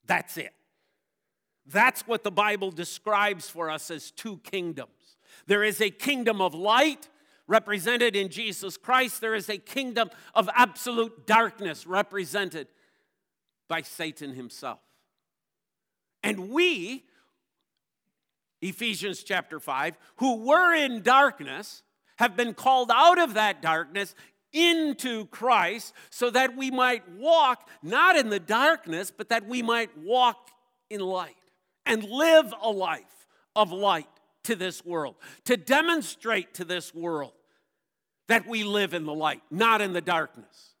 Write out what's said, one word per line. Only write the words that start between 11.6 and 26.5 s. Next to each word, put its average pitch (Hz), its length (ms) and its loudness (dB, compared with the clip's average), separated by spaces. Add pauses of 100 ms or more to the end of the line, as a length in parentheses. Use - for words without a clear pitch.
represented 185 800 -4 (1000)
by 165 140 -4
Satan 147 520 -12
himself. 127 460 -12 (1400)
And 202 260 -6
we, 262 540 -2 (1600)
Ephesians 190 640 -6
chapter 170 380 -6
five, 147 360 -6 (200)
who 233 280 -2
were 339 300 4
in 262 280 0
darkness, 214 840 2 (320)
have 220 200 0
been 233 160 -2
called 254 400 0
out 339 280 8
of 262 140 2
that 214 280 0
darkness 160 540 -4 (360)
into 294 720 0
Christ 214 680 0 (160)
so 247 220 -2
that 254 260 2